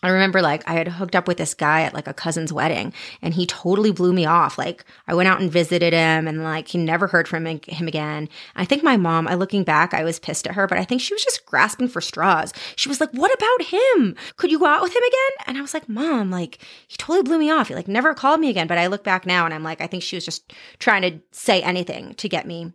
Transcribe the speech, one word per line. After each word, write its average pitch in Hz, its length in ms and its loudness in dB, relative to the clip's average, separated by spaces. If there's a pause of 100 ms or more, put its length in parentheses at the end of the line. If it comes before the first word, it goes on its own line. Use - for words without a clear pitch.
I 180 80 0
remember, 190 320 4
like, 156 280 0
I 165 40 -2
had 165 160 0
hooked 175 260 -6
up 180 140 0
with 175 80 0
this 156 160 -4
guy 156 300 2
at, - 100 -2
like, - 140 -10
a 151 60 -10
cousin's 160 380 -4
wedding, 143 400 -2 (300)
and 170 120 -2
he 175 120 0
totally 202 460 2
blew 180 200 2
me 180 140 2
off. 156 320 2
Like, 165 260 -6 (240)
I 165 60 -2
went 180 160 4
out 185 100 2
and 185 100 0
visited 170 440 2
him, 160 340 2
and, 156 160 -4
like, 156 240 -6
he - 100 -6
never 170 300 0
heard 170 180 2
from 165 220 -4
him, 160 180 -6
him 165 220 -6
again. 151 400 -4 (300)
I 185 80 -2
think 294 180 0
my 269 140 6
mom, 165 320 2
I, 180 60 0
looking 190 280 0
back, 160 300 2
I 160 100 0
was 160 160 -4
pissed - 260 -8
at 175 100 -6
her, 196 120 2
but 180 100 0
I 180 60 0
think 247 160 -2
she 320 140 -4
was 427 100 -4
just - 220 -2
grasping 214 420 0
for 185 140 -4
straws. 165 500 0 (240)
She - 140 -4
was 277 100 -4
like, 311 120 0
"What 320 220 2
about 480 360 0
him? 381 480 4 (180)
Could 294 160 0
you 311 80 2
go 339 60 4
out 294 160 4
with 359 120 -2
him 480 100 2
again?" 523 440 0
And 254 100 -6
I 277 40 -6
was 277 120 -10
like, 311 140 -6
"Mom, 233 420 -2
like, 180 280 -6 (320)
he - 80 -18
totally 339 260 2
blew 311 160 2
me 302 100 2
off. 311 200 2
He, 131 60 -8
like, - 120 -6
never 247 260 2
called 302 280 2
me 302 80 2
again." 180 180 0
But 175 120 0
I 175 80 2
look 202 180 -4
back 185 200 0
now, 180 200 2
and 165 80 -2
I'm 156 100 -10
like, 160 160 -8
I 160 80 -6
think 180 160 -8
she - 140 -8
was 165 80 -8
just - 260 -12 (280)
trying 202 240 4
to 170 180 -2 (100)
say 190 300 2
anything 180 540 -4
to - 120 -8
get 175 180 -4
me 170 300 -12